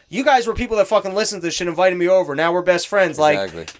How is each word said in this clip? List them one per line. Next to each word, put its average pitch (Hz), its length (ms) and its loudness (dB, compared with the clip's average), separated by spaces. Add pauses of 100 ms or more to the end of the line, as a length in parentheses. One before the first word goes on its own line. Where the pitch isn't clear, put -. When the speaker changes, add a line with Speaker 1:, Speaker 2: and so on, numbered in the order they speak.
Speaker 1:
you 220 160 -6
guys 254 240 2
were 226 60 -4
people 226 240 -4
that 196 100 2
fucking 190 260 0
listened 208 280 -4
to 170 60 -4
this 156 80 -4
shit, 175 120 -4
invited 175 320 2
me 175 80 0
over. 180 280 2
Now 165 180 0
we're 180 80 0
best 175 260 0
friends. 180 320 0
Like, 151 180 4
Speaker 2:
Exactly. 160 280 -6 (140)